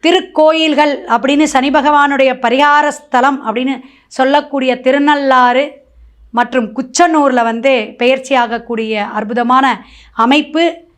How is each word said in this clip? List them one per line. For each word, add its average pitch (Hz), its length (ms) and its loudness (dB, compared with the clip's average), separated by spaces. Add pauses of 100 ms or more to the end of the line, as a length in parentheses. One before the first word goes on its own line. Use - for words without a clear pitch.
திருக்கோயில்கள் 311 880 2 (140)
அப்படின்னு 269 360 0
சனி 277 260 0
பகவானுடைய 277 680 2
பரிகார 294 480 2
ஸ்தலம் 269 600 -2
அப்படின்னு 254 340 -4 (260)
சொல்லக்கூடிய 269 720 -2
திருநள்ளாறு 269 920 2 (600)
மற்றும் 233 440 -2
குச்சனூரில் 277 680 0
வந்து 226 540 -2
பெயர்ச்சி 262 380 0
ஆகக்கூடிய 226 720 -4
அற்புதமான 240 760 -2 (260)
அமைப்பு 302 680 0 (200)